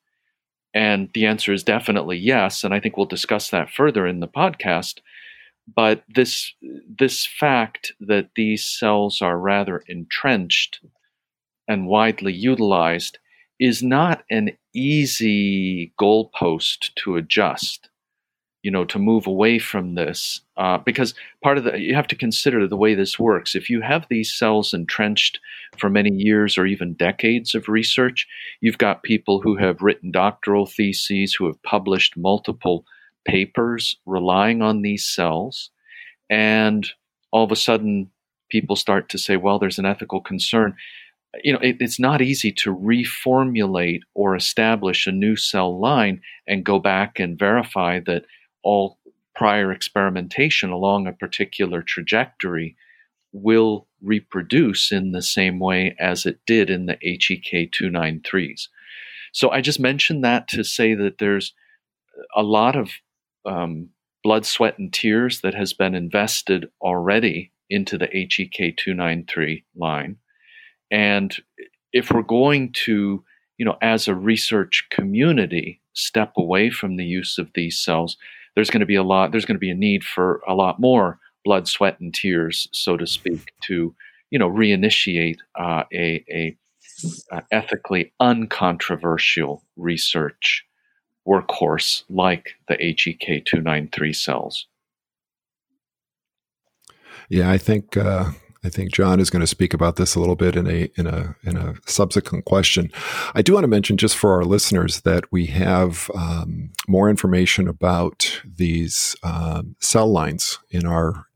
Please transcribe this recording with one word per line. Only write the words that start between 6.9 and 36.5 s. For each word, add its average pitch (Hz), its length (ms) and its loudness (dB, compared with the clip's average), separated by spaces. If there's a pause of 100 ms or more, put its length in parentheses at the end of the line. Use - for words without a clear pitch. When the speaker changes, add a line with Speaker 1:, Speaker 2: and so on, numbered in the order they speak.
Speaker 1:
fact - 760 -2
that 101 360 0
these 107 320 -2
cells 104 540 0
are 87 180 0
rather 98 480 -2
entrenched 90 920 -2 (840)
and 98 200 -2
widely 107 460 2
utilized 95 880 0 (400)
is 120 220 2
not 143 480 2
an 107 220 0 (220)
easy 101 1300 0
goalpost 101 960 0
to 95 200 -4
adjust, - 760 -2 (760)
you 98 80 -4
know, 92 140 0
to 90 120 -6
move 107 300 2
away 107 320 2
from 92 340 -6
this, 85 480 -4 (160)
uh, 92 220 0
because 123 340 -2 (300)
part 139 160 4
of 120 60 -2
the, - 140 0
you 92 140 -2
have 147 140 0
to 131 80 -6
consider 117 520 0
the 95 80 -4
way 107 200 4
this 95 240 -2
works. 107 340 2
If - 160 -4
you 117 120 0
have 143 280 -2
these 113 240 -2
cells 107 400 2
entrenched 104 640 -2 (380)
for 104 140 0
many 104 200 4
years 104 460 2
or 92 80 4
even 90 300 -2
decades 113 580 0
of 107 160 -4
research, 127 580 0 (320)
you've 110 200 0
got 104 240 2
people 101 360 0
who 107 160 2
have 92 280 0
written 90 280 2
doctoral 101 540 2
theses, 98 720 -2
who 95 100 -2
have 78 160 -4
published 95 560 0
multiple 90 680 -2 (420)
papers 117 800 -2
relying 95 560 2
on 110 200 2
these 104 240 -2
cells, 87 640 -4 (600)
and 107 600 2 (420)